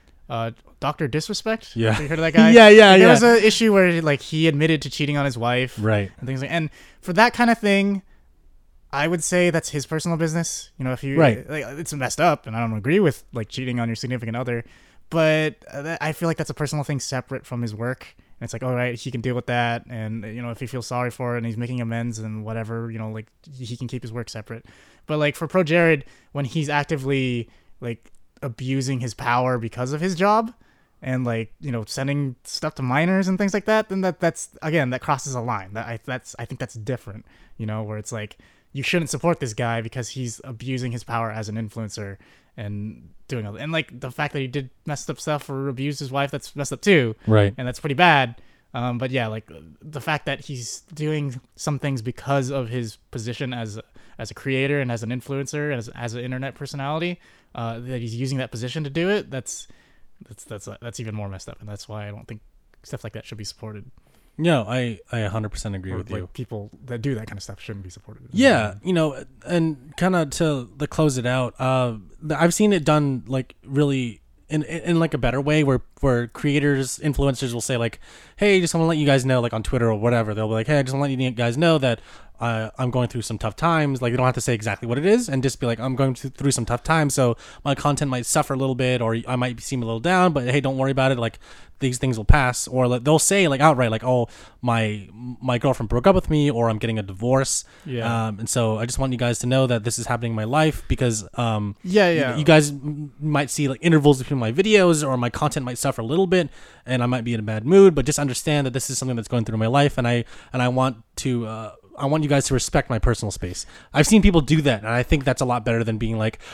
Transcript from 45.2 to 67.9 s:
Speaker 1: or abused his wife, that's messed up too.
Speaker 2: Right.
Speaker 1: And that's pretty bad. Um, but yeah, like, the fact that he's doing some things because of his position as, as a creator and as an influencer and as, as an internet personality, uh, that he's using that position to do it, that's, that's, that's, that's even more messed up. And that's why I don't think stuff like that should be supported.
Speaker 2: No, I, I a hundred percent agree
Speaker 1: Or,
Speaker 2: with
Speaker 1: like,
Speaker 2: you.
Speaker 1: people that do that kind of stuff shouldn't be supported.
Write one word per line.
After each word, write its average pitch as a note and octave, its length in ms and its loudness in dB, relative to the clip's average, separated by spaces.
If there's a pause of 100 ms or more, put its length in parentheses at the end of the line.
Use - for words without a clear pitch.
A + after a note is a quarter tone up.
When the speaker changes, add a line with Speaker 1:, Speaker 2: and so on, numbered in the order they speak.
Speaker 1:
or C#3 200 -6
abused C#3 300 -6
his C3 120 -8
wife, C#3 200 -2
that's - 240 -10
messed C#3+ 180 -6
up - 80 -12
too. C3+ 340 4 (120)
Speaker 2:
Right. G#2 300 6
Speaker 1:
And B2+ 100 -6
that's B2 120 -8
pretty C#3+ 160 -4
bad. C#3 460 4 (320)
Um, A#2+ 240 -4
but A#2+ 140 -4
yeah, A#2+ 160 -2
like, A2 220 -8 (320)
the D3+ 200 -12
fact D3+ 240 -4
that C3+ 160 -6
he's B2 400 -12 (120)
doing D3 460 -4 (160)
some D3 240 -4
things C3+ 220 -4
because C3 500 -4
of C3 180 -6
his A#2+ 280 -8 (140)
position B2 420 -8
as, A2 260 -10 (380)
as A2+ 140 -12
a - 20 -16
creator C#3 480 -2
and B2 100 -2
as A#2 120 -6
an A2+ 60 -6
influencer C#3 640 -6
and C3+ 80 -2
as, A2+ 100 -10
as A#2+ 260 -10
an A#2+ 80 -8
internet B2+ 320 -8
personality, D3+ 640 -6 (360)
uh, A#2 240 -8
that B2 220 -8
he's A2+ 140 -8
using C3 240 -4
that B2+ 120 -6
position B2 320 -8
to C#3+ 60 -8
do E3 200 -2
it, G3+ 220 -2
that's, - 360 -12 (600)
that's, - 160 -20
that's, G#2 240 -14 (140)
that's A#2 180 -14
even A2 160 -10
more G#2 140 -8
messed F#2+ 200 -14
up. - 100 -18
And G2+ 100 -18
that's G#2 180 -14
why G#2+ 200 -12
I G#2 40 -12
don't G#2 160 -16
think G#2+ 140 -16 (420)
stuff - 200 -14
like A2 100 -14
that A2+ 120 -14
should A2+ 120 -16
be G#2+ 60 -14
supported. G#2 420 -14 (520)
Speaker 2:
No, D3+ 320 2
I, A#2+ 300 -4 (120)
I A#2 80 -4
a G#2+ 100 -2
hundred G#2+ 200 -4
percent G2+ 260 -8
agree F#2+ 160 -8
Speaker 1:
Or, F#2 60 -6
Speaker 2:
with F#2 140 -10
Speaker 1:
like, G#2+ 100 -6
Speaker 2:
you. F2+ 60 -12
Speaker 1:
people G#2+ 420 -12 (160)
that A#2+ 160 -8
do C#3 140 -2
that A2 120 -8
kind G#2 100 -12
of F#2 60 -12
stuff - 160 -14
shouldn't G2+ 240 -12
be F#2 60 -14
supported. - 420 -20